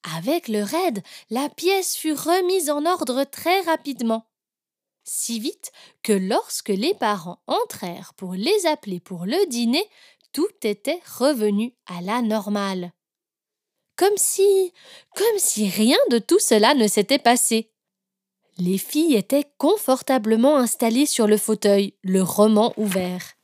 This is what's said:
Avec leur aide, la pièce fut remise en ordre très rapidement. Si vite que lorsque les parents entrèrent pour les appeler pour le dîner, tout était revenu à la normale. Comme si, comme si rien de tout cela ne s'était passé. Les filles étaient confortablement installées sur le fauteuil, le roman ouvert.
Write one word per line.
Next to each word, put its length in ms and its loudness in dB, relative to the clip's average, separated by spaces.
Avec 440 -4
leur 260 -4
aide, 300 -2
la 200 -4
pièce 460 -2
fut 180 -4
remise 560 0
en 160 -2
ordre 380 -2
très 380 -2
rapidement. 640 -4
Si 360 -6
vite 320 -10
que 100 2
lorsque 560 -2
les 240 -2
parents 540 -4
entrèrent 680 -6
pour 180 -12
les 320 -2
appeler 340 -4
pour 260 -12
le 240 0
dîner, 340 0
tout 160 -2
était 380 -4
revenu 560 0
à 160 -12
la 200 -4
normale. 680 -4
Comme 220 2
si, 560 2
comme 220 0
si 320 0
rien 280 2
de 80 2
tout 220 2
cela 340 4
ne 140 2
s'était 320 2
passé. 520 0
Les 200 0
filles 380 0
étaient 300 0
confortablement 1000 2
installées 480 2
sur 220 2
le 100 6
fauteuil, 560 2
le 200 2
roman 540 4
ouvert. 560 -4